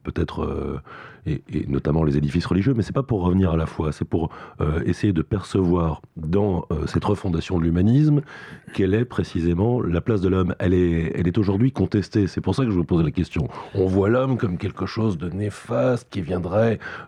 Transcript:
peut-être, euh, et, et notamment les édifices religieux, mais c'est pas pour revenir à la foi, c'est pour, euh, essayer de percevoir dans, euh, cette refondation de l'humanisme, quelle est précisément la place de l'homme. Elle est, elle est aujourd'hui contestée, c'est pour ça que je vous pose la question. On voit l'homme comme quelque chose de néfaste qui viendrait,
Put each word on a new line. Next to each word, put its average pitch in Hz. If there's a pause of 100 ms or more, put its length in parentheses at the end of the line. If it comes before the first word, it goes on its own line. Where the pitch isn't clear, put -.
peut-être, -
euh, 71 (440)
et, 76 (100)
et -
notamment 71
les 71
édifices 73
religieux, 98
mais 113
c'est -
pas 135
pour 107
revenir 90
à 82
la 80
foi, 76
c'est -
pour, 80 (280)
euh, 76
essayer 95
de 80
percevoir 87 (160)
dans, 90
euh, 73
cette -
refondation 92
de 82
l'humanisme, 123 (520)
quelle 95
est 117
précisément 92
la 85
place 107
de 92
l'homme. 92
Elle 92
est, 85
elle 87
est 87
aujourd'hui 104
contestée, 98
c'est -
pour 95
ça 135
que 113
je 95
vous 87
pose 82
la 73
question. 82 (280)
On 98
voit 95
l'homme 127
comme 90
quelque 95
chose 110
de 85
néfaste 117
qui 98
viendrait, 95 (280)